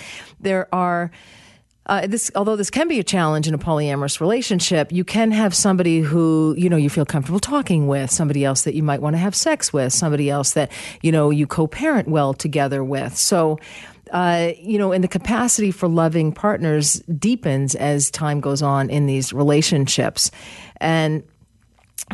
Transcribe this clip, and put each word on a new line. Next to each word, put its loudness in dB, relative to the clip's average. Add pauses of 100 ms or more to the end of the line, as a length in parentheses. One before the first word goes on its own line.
(400)
there -2
are, -2 (760)
uh, 0
this, -4
although 0
this -4
can 0
be 0
a -2
challenge 0
in 0
a -2
polyamorous -2
relationship, 0
you 0
can 0
have 2
somebody 2
who, 2
you 2
know, 4
you 4
feel 0
comfortable -2
talking 0
with, 0
somebody 0
else 0
that -2
you -2
might 0
wanna 0
have 0
sex 0
with, 0
somebody 0
else -2
that, 0 (320)
you 4
know, 4
you 2
co-parent 0
well 2
together -2
with. -4
So, 2 (520)
uh, 0
you -2
know, 2
and 2
the 0
capacity 0
for -2
loving 2
partners 0
deepens -2
as 0
time -4
goes -2
on 0
in 0
these -2
relationships. 2 (460)
And, 0 (920)